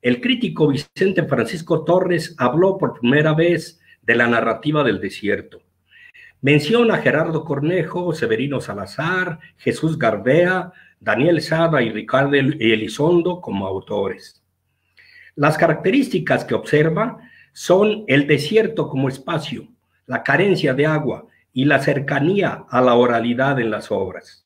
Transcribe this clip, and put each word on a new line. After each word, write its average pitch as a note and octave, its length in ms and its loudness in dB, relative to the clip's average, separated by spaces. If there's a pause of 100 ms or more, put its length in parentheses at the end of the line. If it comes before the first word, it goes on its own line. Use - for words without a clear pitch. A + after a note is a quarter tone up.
el B3 200 0
crítico G3+ 480 0
Vicente - 560 -2
Francisco D3+ 580 -2
Torres F3 560 0
habló E3 400 2
por B2 220 -4
primera D3 320 2
vez E3 480 0 (220)
de A#2 120 0
la A#2+ 120 2
narrativa A#2+ 580 0
del G2+ 160 0
desierto. G2+ 640 -6 (800)
Menciona F3+ 540 2
a - 20 -2
Gerardo D#3 440 0
Cornejo, E3+ 720 -4
Severino B2 480 -2
Salazar, E3 800 -6 (180)
Jesús C#3+ 420 -2
Garbea, C#3 760 0 (280)
Daniel C3 400 2
Sada D#3+ 420 0
y A2 80 -2
Ricardo C3 440 0
El-, C3 260 2
Elizondo D3 800 2
como G2 260 -4
autores. G2 800 -6 (920)
Las D3 200 2
características E3 880 0
que B2 100 -4
observa E3 640 0 (360)
son G#3 520 2
el C#3+ 200 4
desierto D#3+ 640 0
como C3+ 200 -2
espacio, - 600 -8 (380)
la A#2+ 160 -6
carencia D#3 520 2
de C#3+ 100 2
agua D3 420 -2 (280)
y B2+ 100 0
la C#3+ 140 4
cercanía D3 920 0
a B2 140 2
la B2 120 6
oralidad A#2+ 640 2
en A2+ 120 -2
las G#2+ 200 -6
obras. F#2+ 560 -6